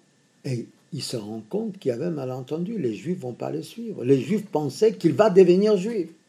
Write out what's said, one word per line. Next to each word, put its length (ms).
et 220
il 100
se 140
rend 320
compte 300
qu'il 120
y 20
avait 140
un 40
malentendu. 680
Les 160
Juifs 260
vont 120
pas 180
le 120
suivre. 420
Les 160
Juifs 260
pensaient 480
qu'il 200
va 160
devenir 460
juif. 340